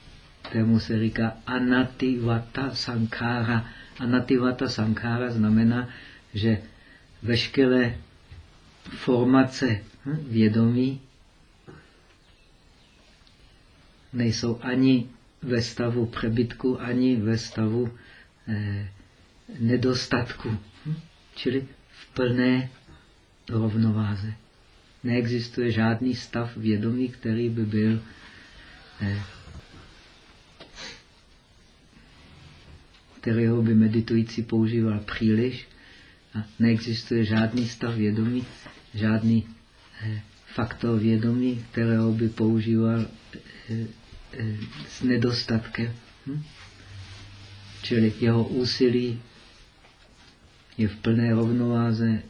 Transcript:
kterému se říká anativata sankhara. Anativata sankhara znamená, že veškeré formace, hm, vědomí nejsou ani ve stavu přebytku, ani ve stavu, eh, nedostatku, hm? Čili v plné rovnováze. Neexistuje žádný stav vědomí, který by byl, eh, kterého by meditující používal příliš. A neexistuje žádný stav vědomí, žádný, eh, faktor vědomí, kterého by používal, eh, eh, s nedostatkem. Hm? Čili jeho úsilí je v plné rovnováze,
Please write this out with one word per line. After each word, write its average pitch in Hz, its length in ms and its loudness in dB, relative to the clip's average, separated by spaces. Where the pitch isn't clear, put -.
kterému 113 380 2
se 110 200 -2
říká 113 460 -2
anativata 123 1300 0
sankhara. 117 920 -2
Anativata 127 680 2
sankhara 117 600 -2
znamená, 113 580 4
že 107 240 2
veškeré 120 760 2
formace, 127 960 2
hm, 151 220 -6
vědomí 117 760 2
nejsou 117 480 -2
ani 131 480 2
ve 123 200 0
stavu 120 440 -2
přebytku, 120 760 -2
ani 127 340 2
ve 113 220 0
stavu, 113 540 -2
eh, 101 420 -4
nedostatku, 120 1000 -2
hm? 156 100 -4
Čili 135 320 -2
v - 240 -20
plné 127 560 2
rovnováze. 110 840 0
Neexistuje 120 680 0
žádný 113 440 0
stav 117 420 -8
vědomí, 113 520 0
který 117 400 -2
by 113 160 -2
byl, 110 360 2
eh, 101 200 -2
kterého 117 400 2
by 113 140 4
meditující 113 640 2
používal 113 580 0
příliš. 117 680 0
A 107 100 -6
neexistuje 113 680 2
žádný 110 420 2
stav 117 280 -6
vědomí, 113 500 0
žádný, 110 540 2
eh, 107 200 -6
faktor 117 540 -2
vědomí, 117 720 2
kterého 113 420 2
by 113 160 2
používal, 113 760 2
eh, 113 180 -4
eh, 110 240 -6
s - 140 -14
nedostatkem. 117 880 0
Hm? 151 160 -6
Čili 110 380 2
jeho 117 240 4
úsilí 123 760 0
je 110 100 0
v 95 80 -4
plné 117 380 2
rovnováze, 117 960 2